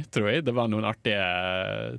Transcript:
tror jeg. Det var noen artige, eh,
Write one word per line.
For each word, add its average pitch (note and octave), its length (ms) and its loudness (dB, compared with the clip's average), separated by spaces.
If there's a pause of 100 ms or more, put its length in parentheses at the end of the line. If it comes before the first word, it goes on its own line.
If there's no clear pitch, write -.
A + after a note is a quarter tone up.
(100)
tror G#2 220 2
jeg. D#3 120 0
Det A#2+ 120 0
var A#2 160 2
noen G#2+ 160 0
artige, G#2+ 320 0
eh, F#2+ 800 -2